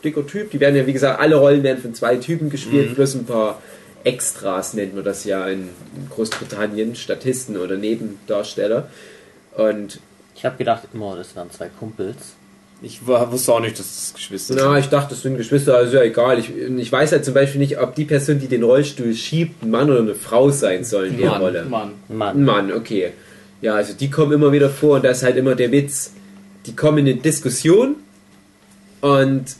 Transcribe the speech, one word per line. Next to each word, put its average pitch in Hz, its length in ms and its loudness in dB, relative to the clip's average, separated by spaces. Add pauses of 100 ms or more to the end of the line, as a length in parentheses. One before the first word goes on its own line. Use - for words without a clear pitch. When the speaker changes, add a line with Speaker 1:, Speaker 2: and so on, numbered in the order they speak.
Speaker 1:
dicker 151 240 -4
Typ. 214 240 -8
Die - 80 -6
werden 143 160 4
ja, 131 100 2
wie 135 60 -2
gesagt, 135 300 0
alle 156 160 6
Rollen 143 260 6
werden 131 180 0
von 117 120 -10
zwei 120 240 0
Typen 156 320 -4
gespielt, 139 400 0
Speaker 2:
Mhm. 123 60 -6
Speaker 1:
plus 135 200 2
ein 120 100 -6
paar 110 360 -2 (420)
Extras, 98 720 -4
nennt 98 200 -4
man 98 120 -8
das 98 180 -6
ja 95 240 -4
in 95 220 -6 (440)
Großbritannien, 107 800 -4
Statisten 127 600 -6
oder 92 220 -6
Nebendarsteller. 107 1120 -4 (680)
Und 104 440 -2 (360)
Speaker 3:
Ich - 100 -14
hab 131 140 -4
gedacht 117 240 -2 (100)
immer, 101 220 -8
das 90 200 -14
wären 98 140 -14
zwei - 180 -14
Kumpels. 107 480 -10 (680)
Speaker 2:
Ich 117 240 -14
wa-, 120 240 2
wusste 127 220 0
auch 117 60 4
nicht, 113 200 -4
dass 95 80 -12
das - 260 -12
Geschwister - 420 -10
Speaker 1:
na, 135 200 4
Speaker 2:
sind. 139 80 4
Speaker 1:
ich 139 60 -4
dachte, 139 260 2
das - 80 -12
sind 135 120 -2
Geschwister, 139 400 2
also 123 220 4
ja, 127 60 6
egal. 120 340 2
Ich, 117 180 -4
ich 127 360 -6
weiß 147 200 2
halt 156 140 2
zum 131 80 -4
Beispiel 139 260 4
nicht, 139 200 0
ob 127 160 -2
die 156 100 -2
Person, 143 340 2
die 135 80 -6
den 123 140 0
Rollstuhl 123 540 2
schiebt, 165 480 -4
ein 113 80 -2
Mann 135 180 2
oder 123 120 4
eine 107 120 0
Frau 131 380 2
sein 95 320 0
soll 98 240 -2
in - 100 -4
der 113 140 2
Speaker 4:
Mann, 101 100 -2
Speaker 1:
Rolle. 90 240 -2
Speaker 4:
Mann. 107 260 -6 (160)
Speaker 3:
Mann. 107 300 -4
Speaker 1:
Ein 143 80 4
Mann, 101 260 2
okay. 95 420 -4 (500)
Ja, 110 100 0
also 104 260 -2
die 139 120 -2
kommen 147 220 2
immer 147 180 6
wieder 143 180 4
vor 147 280 4
und 135 80 0
da 127 40 6
ist 127 140 0
halt 127 140 2
immer 131 180 2
der 123 160 0
Witz, 139 400 0 (560)
die - 80 -16
kommen 151 240 2
in 139 80 4
eine 127 140 2
Diskussion 160 760 2 (1040)
und 135 440 2 (140)